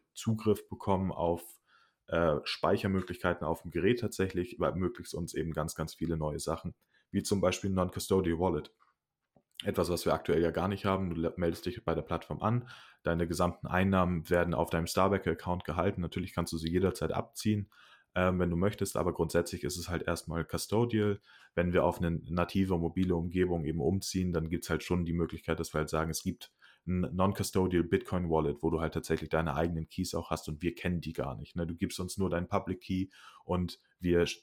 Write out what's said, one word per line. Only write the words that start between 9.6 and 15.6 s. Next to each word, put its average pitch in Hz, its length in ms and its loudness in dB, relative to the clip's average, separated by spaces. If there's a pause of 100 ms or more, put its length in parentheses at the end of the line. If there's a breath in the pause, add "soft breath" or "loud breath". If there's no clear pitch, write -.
Etwas, 92 260 2
was 85 160 0
wir 76 80 4
aktuell 80 260 2
ja 82 120 4
gar 87 160 0
nicht 98 160 -4
haben. 95 260 2
Du 82 100 -4
le-, 82 160 0
meldest 85 300 -2
dich - 180 -6
bei 82 120 0
der 80 60 -2
Plattform 78 380 -6
an, 120 280 0 (340 loud breath)
deine 85 240 2
gesamten 85 400 0
Einnahmen 90 640 2
werden 85 240 4
auf 76 160 0
deinem 82 160 0
Starbacker-Account 92 800 0